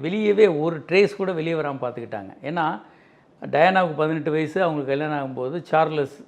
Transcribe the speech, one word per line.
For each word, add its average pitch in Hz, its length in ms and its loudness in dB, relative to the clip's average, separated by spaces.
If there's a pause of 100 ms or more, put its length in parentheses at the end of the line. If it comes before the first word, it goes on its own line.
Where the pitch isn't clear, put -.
வெளியவே 202 580 2
ஒரு 160 280 -2
ட்ரேஸ் 185 280 4
கூட 190 160 -2
வெளியே 165 200 -2
வராம 147 300 -4
பார்த்துக்கிட்டாங்க. 113 460 -8 (140)
ஏன்னா, 165 380 -2 (680)
டயானாவுக்கு 175 460 4
பதினெட்டு 156 340 0
வயசு, 156 320 0
அவங்களுக்கு 143 360 0
கல்யாணம் 147 280 -4
ஆகும்போது 131 340 -6
சார்லஸ், 156 680 0